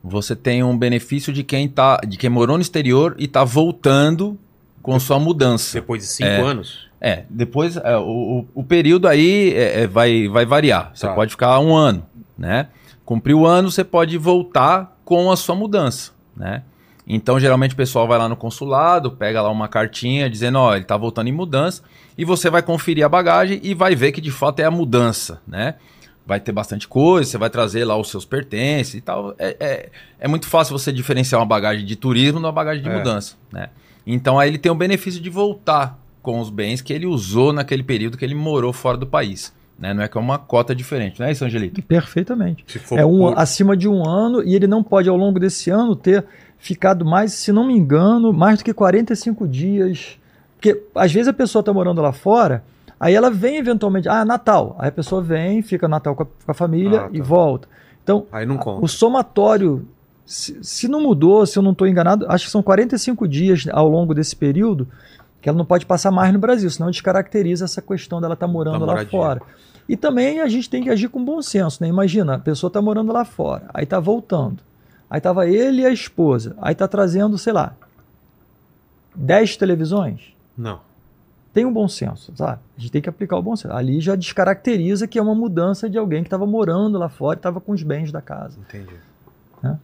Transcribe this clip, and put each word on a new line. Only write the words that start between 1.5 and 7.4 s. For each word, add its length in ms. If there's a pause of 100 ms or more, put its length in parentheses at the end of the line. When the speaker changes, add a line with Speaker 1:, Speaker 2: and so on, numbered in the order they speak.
Speaker 1:
tá, 300 (100)
de 100
quem 120
morou 280
no 40
exterior 580
e 80
tá 160
voltando 920 (540)
com 80
sua 200
mudança. 600
Speaker 2:
Depois 220
de 80
cinco 200
Speaker 1:
É. 120
Speaker 2:
anos? 480 (120)
Speaker 1:
É, 280
depois, 480